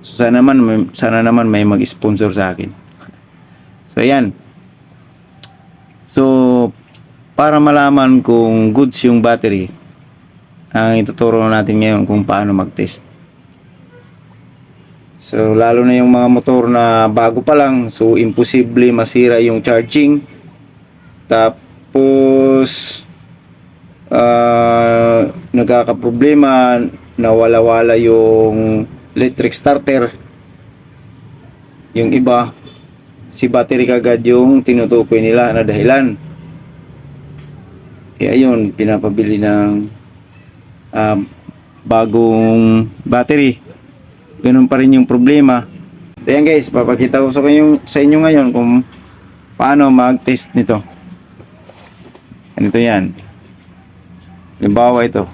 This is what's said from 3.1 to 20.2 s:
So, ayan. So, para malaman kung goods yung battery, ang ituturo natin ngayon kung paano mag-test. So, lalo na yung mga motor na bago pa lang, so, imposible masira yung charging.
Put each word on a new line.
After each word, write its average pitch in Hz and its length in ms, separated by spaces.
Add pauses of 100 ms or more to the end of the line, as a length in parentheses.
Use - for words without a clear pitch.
So, - 160
ayan. 123 320 (1800)
So, 135 140 (1120)
para 151 240
malaman 139 640
kung 113 480
goods 131 320
yung 120 160
battery, 107 480 (1000)
ang 113 320
ituturo 113 480
natin 107 320
ngayon 107 240
kung 104 160
paano 101 320
mag-test. - 480 (2250)
So, 110 400
lalo 117 260
na 123 140
yung 123 160
mga 123 160
motor 123 400
na 117 400
bago 113 320
pa 156 160
lang, 131 320
so, 113 260
imposible 120 760
masira 117 480
yung 113 240
charging. 143 560 (1040)